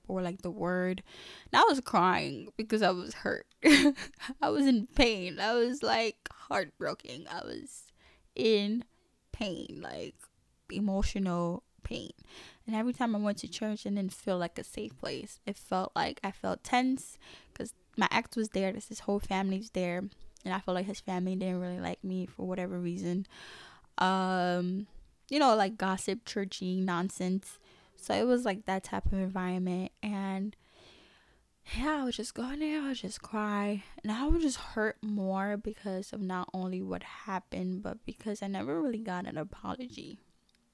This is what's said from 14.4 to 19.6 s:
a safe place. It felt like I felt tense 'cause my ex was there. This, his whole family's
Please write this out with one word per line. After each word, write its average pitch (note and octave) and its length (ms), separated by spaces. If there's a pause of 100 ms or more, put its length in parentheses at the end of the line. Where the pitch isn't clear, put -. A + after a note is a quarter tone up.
a - 60
safe - 340
place. - 480
It G3+ 120
felt - 400
like - 260
I G3 80
felt - 320
tense C4 540 (360)
'cause - 200 (240)
my G#3+ 120
ex - 280
was G#3+ 140
there. F#3+ 200
This, G3+ 160
his - 140
whole G3+ 180
family's G3 520